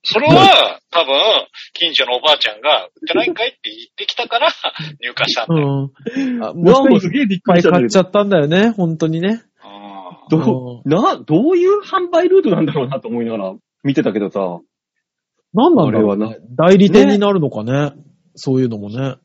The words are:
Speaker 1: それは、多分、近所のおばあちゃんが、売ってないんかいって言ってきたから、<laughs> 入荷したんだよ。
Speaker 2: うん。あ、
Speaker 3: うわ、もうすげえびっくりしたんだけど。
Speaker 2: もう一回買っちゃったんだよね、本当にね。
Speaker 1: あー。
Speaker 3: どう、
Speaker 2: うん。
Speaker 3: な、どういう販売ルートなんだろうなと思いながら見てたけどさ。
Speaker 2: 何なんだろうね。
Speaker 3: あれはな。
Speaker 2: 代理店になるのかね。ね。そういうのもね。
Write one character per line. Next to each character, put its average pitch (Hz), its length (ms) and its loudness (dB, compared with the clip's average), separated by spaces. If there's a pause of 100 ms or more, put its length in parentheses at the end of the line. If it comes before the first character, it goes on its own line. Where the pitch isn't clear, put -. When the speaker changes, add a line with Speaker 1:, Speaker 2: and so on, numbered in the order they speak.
Speaker 1:
そ 214 100 -2
れ 294 80 0
は、 339 520 4 (100)
多 165 140 -2
分、 135 160 0 (540)
近 165 200 -6
所 131 120 0
の 123 120 -4
お 127 40 -6
ば 151 100 2
あ 143 60 2
ち - 120 -2
ゃ 107 60 -8
ん 107 60 -20
が、 131 240 0
売 - 20 -20
っ - 40 -20 (160)
て - 60 -6
な - 120 0
い - 40 -2
ん - 40 -6
か 220 120 -6
い 262 40 -6
っ - 20 -10
て - 140 -20
言 320 80 -12
っ - 20 -20 (200)
て 403 100 -12
き - 100 -6
た - 120 -6
か 233 120 -2
ら、 302 80 2 (280)
<laughs> 156 260 -14
入 120 160 -10
荷 117 120 -2
し - 60 -4
た 117 100 -4
ん - 40 -14
だ 165 120 2
よ。 139 300 -4 (240)
Speaker 2:
う 269 40 -2 (200)
ん。 - 40 -6
あ、 - 80 -6
Speaker 3:
う 175 120 -6
わ、 254 260 6
も 233 60 6
う 202 40 2
す 185 100 -4
げ 269 140 -2
え - 20 2
び 190 120 -2
っ - 40 -10
く 185 120 0
り 175 80 4
し - 20 -2
た 165 60 4
ん - 40 4
だ 175 60 4
け - 0 -
ど。 - 20 2
Speaker 2:
も 120 40 2
う - 20 -2
一 - 20 -2
回 - 0 -
買 - 0 -
っ - 0 -
ち 190 80 2
ゃ 190 40 6
っ 180 100 -4
た 208 120 0
ん 202 60 -4
だ 185 100 2
よ 147 80 0
ね、 190 240 2
本 170 260 -2
当 160 100 -2
に 160 120 -4
ね。 214 240 -4 (180)
Speaker 1:
あ 95 680 -20
ー。 - 20 2
Speaker 3:
ど 156 60 4
う、 127 480 -4
Speaker 2:
う - 20 -4
ん。 - 20 -4
Speaker 3:
な、 254 280 2
ど 233 320 0
う 370 80 2
い 349 100 2
う 403 140 2
販 370 280 -6
売 359 200 2
ル 381 100 6
ー 330 40 2
ト 269 60 0
な 160 120 0
ん 160 40 0
だ 143 80 -4
ろ 135 120 -2
う - 20 -12
な 135 140 -8
と 113 80 -12
思 120 120 -6
い 117 40 -4
な 113 80 -6
が 110 40 -6
ら 95 160 -8 (300)
見 143 120 -2
て 151 80 0
た 110 100 -2
け 107 60 -2
ど 98 100 -4
さ。 90 320 -6 (920)
Speaker 2:
何 285 220 4
な 170 120 2
ん - 40 -2
だ 110 80 0
ろ 101 140 2
う 101 40 -4
ね。 107 80 -4
Speaker 3:
あ 113 40 -10
れ 110 60 -14
は - 40 -20
な。 - 120 -20
Speaker 2:
代 170 260 4
理 196 120 6
店 185 180 6
に 202 120 2
な 202 120 2
る 190 80 0
の 139 100 -2
か 107 140 -8
ね。 117 80 -6
ね。 143 200 -2 (440)
そ 131 200 -4
う 131 60 2
い 127 40 0
う 120 40 -4
の 110 80 -8
も 101 120 -12
ね。 127 360 -8